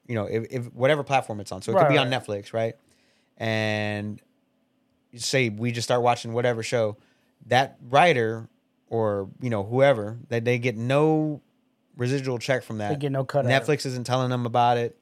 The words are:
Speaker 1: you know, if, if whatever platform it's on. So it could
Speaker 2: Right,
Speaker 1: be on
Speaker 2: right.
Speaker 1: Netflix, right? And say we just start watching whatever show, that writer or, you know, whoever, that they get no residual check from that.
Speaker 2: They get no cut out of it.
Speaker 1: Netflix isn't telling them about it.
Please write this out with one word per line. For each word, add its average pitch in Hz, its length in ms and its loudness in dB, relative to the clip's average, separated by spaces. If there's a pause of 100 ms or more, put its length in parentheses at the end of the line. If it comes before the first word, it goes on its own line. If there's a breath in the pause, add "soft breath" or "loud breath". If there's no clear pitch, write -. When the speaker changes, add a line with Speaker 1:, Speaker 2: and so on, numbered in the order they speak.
Speaker 1:
you 127 80 -6
know, 104 120 -2
if, 110 240 -2
if 123 220 -8
whatever 139 300 2
platform 117 380 -2
it's 98 120 -12
on. 95 100 -10
So - 100 -4
it - 40 2
could 180 60 6
Speaker 2:
Right, 147 100 6
Speaker 1:
be 147 60 6
on 131 120 2
Speaker 2:
right. 127 120 -2
Speaker 1:
Netflix, 104 300 -8
right? 113 220 -2 (640)
And 107 800 -2 (960)
say 123 320 0
we 113 240 -4
just 117 140 -6
start 123 160 2
watching 120 300 0
whatever 120 300 0
show, 110 340 0 (500)
that 127 300 2 (120)
writer 120 600 2 (400)
or, 104 400 -2 (120)
you 127 100 -4
know, 104 140 0
whoever, 117 540 2 (100)
that 117 160 -2
they 123 140 2
get 117 180 -2
no 151 640 0 (560)
residual 131 420 -2
check 123 240 -2
from 110 160 -10
that. 104 120 -2
Speaker 2:
They 120 60 -2
get 139 160 -4
no 135 120 -2
cut 135 220 -2
out 127 60 4
of 135 160 2
it. 151 40 4
Speaker 1:
Netflix 143 140 -2
isn't 127 180 -6
telling 127 260 0
them 123 160 -2
about 120 320 4
it. 117 240 -4